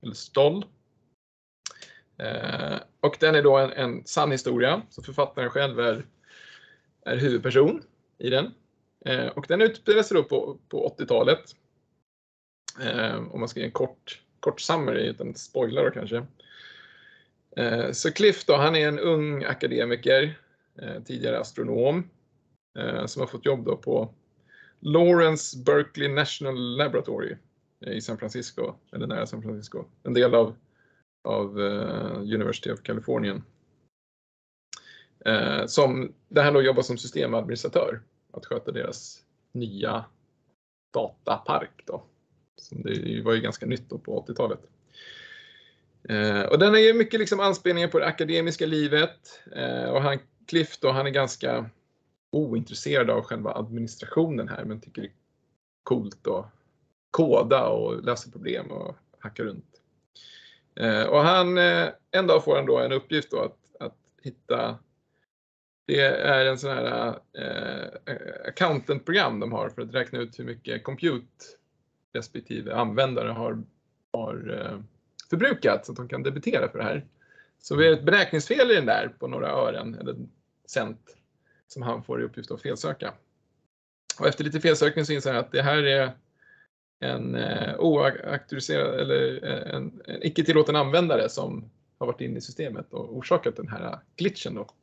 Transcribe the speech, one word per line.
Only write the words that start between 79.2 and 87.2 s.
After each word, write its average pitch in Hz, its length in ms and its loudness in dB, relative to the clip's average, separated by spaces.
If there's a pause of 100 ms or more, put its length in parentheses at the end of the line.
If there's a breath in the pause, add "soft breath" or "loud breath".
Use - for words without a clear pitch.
några 127 220 -4
ören - 460 -2
eller - 200 -10 (500)
cent - 520 -8 (500)
som - 140 -14
han 117 220 -6
får 120 180 -6
i - 20 -4
uppgift 117 280 -12
att - 100 -12
felsöka. 135 520 -8 (1080)
Och - 80 2
efter 147 160 0
lite 151 160 -4
felsökning 151 460 2
så 151 80 -2
inser 135 200 -2
han 117 60 0
att 117 120 -6
det 139 100 0
här 143 220 2
är 135 280 2 (880 soft breath)
en, 131 360 -4